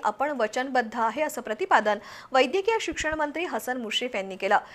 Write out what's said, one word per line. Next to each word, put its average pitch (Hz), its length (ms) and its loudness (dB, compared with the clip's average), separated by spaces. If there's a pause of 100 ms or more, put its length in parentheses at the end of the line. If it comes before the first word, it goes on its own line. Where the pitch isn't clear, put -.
आपण 254 280 0
वचनबद्ध 247 680 0
आहे," 226 220 0
असं 302 200 -2
प्रतिपादन 220 560 2 (340)
वैद्यकीय 339 500 4
शिक्षण 311 320 -2
मंत्री 311 320 -2
हसन 254 320 -4
मुश्रीफ 240 380 -4
यांनी 190 200 -4
केलं. 202 220 4 (180)